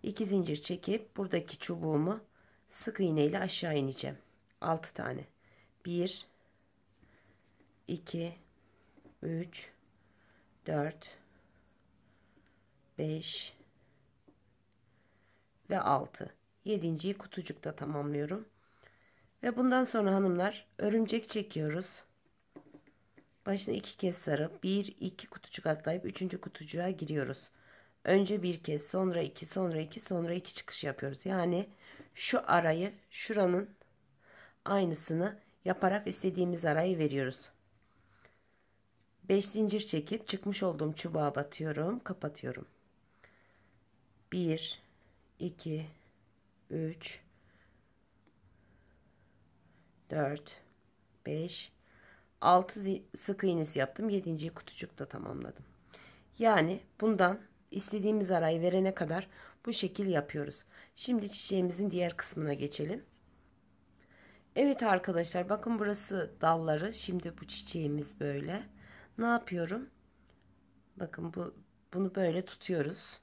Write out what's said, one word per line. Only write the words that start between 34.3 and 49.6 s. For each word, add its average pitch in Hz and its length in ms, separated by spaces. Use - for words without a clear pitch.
aynısını 180 760
yaparak 190 420
istediğimiz 175 580
arayı 165 340
veriyoruz. 135 520
Beş 196 220
zincir 208 400
çekip 165 420
çıkmış 196 340
olduğum 156 300
çubuğa 151 420
batıyorum, 156 640
kapatıyorum. - 640
Bir, 165 500
iki, 160 480
üç, 160 500